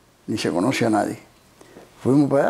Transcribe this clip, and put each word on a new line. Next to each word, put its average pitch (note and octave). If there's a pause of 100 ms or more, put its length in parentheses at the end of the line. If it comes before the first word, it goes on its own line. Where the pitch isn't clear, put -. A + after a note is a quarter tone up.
(280)
ni A2
se G#2
conoce A#2
a A2
nadie. G#2 (840)
Fuimos C#3
para C#3